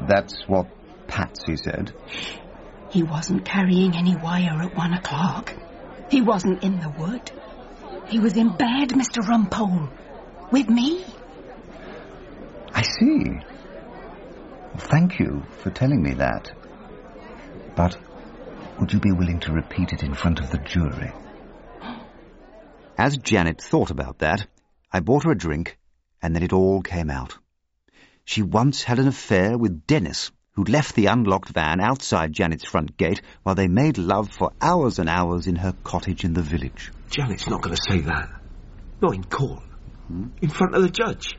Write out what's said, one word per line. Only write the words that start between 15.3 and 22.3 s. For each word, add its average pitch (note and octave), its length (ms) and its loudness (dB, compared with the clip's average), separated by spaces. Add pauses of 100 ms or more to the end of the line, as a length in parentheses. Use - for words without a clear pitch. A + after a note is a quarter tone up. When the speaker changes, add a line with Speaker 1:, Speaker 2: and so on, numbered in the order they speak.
Speaker 1:
for F#2+ 80 -2
telling B2+ 320 2
me C2+ 120 2
that. B1 380 0 (1200)
But F2 220 2 (840)
would F#2+ 140 0
you G#2 80 4
be G2+ 120 4
willing E2+ 280 2
to D#2 120 -4
repeat E2 400 -2
it - 100 -4
in C#2 120 -2
front E2 260 2
of C2+ 100 -6
the - 80 -2
jury? C#2+ 540 -2 (680)
<gasps> - 1160 -14